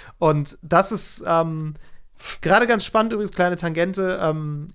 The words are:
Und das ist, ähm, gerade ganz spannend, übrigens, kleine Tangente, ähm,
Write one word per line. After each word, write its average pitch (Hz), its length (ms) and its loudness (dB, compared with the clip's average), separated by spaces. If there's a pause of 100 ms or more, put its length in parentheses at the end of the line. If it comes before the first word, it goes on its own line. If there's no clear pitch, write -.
(180)
Und 151 440 2
das 175 300 2
ist, - 340 -4
ähm, 160 480 0 (680)
gerade 208 240 4
ganz 226 180 2
spannend, 220 300 0
übrigens, 208 180 -4
kleine 180 240 2
Tangente, 185 640 -2
ähm, 151 520 -2